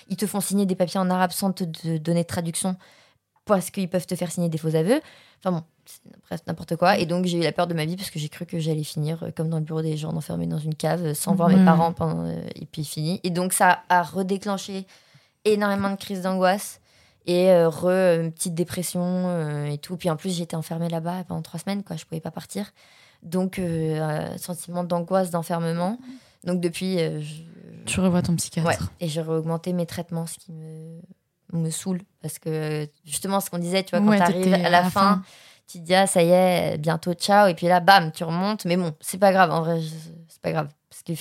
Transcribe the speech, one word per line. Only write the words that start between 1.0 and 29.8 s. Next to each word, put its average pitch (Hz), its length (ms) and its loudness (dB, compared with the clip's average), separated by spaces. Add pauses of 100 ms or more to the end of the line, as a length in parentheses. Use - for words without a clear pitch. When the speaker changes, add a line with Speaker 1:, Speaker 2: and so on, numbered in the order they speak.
Speaker 1:
en 185 100 0
arabe 185 220 2
sans 196 180 -2
te, 180 140 -4
te 165 340 -4
donner 170 240 0
de 170 60 -6
traduction 180 480 -4 (680)
parce 190 260 2
qu'ils 190 180 -4
peuvent 170 180 -2
te - 80 -4
faire 170 160 -4
signer 170 180 -2
des 160 100 -2
faux 160 180 -2
aveux. 202 240 2 (420)
Enfin 180 160 -2
bon, 160 40 -6 (220)
c'est - 160 -20 (220)
presque - 240 -12
n'importe 165 300 -6
quoi. 180 200 4
Et - 80 0
donc, 180 220 0
j'ai 170 120 -2
eu 170 40 0
la 147 100 2
peur 175 140 0
de 175 80 -4
ma 156 100 -2
vie 170 120 -4
parce 190 140 -10
que - 80 -8
j'ai 151 120 -4
cru - 160 -12
que 170 120 -6
j'allais 156 260 -2
finir, 156 380 -4
euh, 165 140 -8
comme 160 140 -2
dans 165 80 -2
le 156 60 -2
bureau 160 180 -4
des 156 160 -2
gens, 160 160 -6
enfermée 170 320 -6
dans 160 120 -4
une 151 160 -4
cave, 165 300 -2
euh, 151 100 -4
sans - 200 -2
voir 175 160 4
mes 190 60 6
Speaker 2:
Ouais. 185 80 8
Speaker 1:
parents 170 280 6
pendant, 170 320 -2
euh, - 160 -6 (140)
et - 100 -14
puis 151 200 -10
fini. 156 380 -6
Et 185 80 -4
donc, 180 220 -2
ça 180 380 4
a 180 120 4
redéclenché 190 840 -6 (580)
énormément 202 460 2
de 196 60 -2
crises 190 260 -8
d'angoisse 185 580 0 (460)
et, 175 240 4
euh, 170 180 8
re-, 160 200 -2
euh, 180 360 4
une 165 80 -4
petite 170 220 -6
dépression, 175 500 -4
euh, 175 640 -2
et 147 100 -4
tout. 170 220 -10
Puis 180 100 -4
en 156 80 0
plus, 185 180 -6
j'étais 170 220 -6
enfermée 165 320 -4
là-bas 170 400 -4
pendant 165 140 -6
trois 165 180 -12
semaines, 202 220 -4
quoi. 170 140 -10
Je - 100 -14
pouvais 160 160 -10
pas 165 80 -8
partir. 196 420 -10 (500)
Donc, 185 360 -2
euh, 160 420 -2
euh, 156 380 -4
sentiment 175 460 -8
d'angoisse, 175 460 0
d'enfermement. 170 680 -2 (460)
Donc 180 180 -2
depuis, 185 360 -2
euh, 156 220 -2
je 151 220 -12 (420)
Speaker 2:
Tu - 160 -2
revois 180 220 4
ton 170 140 0
psychiatre. 165 320 -2
Speaker 1:
Ouais. 160 80 2 (240)
Et 170 80 -4
j'ai 156 120 -4
réaugmenté 160 540 -2
mes 175 100 -2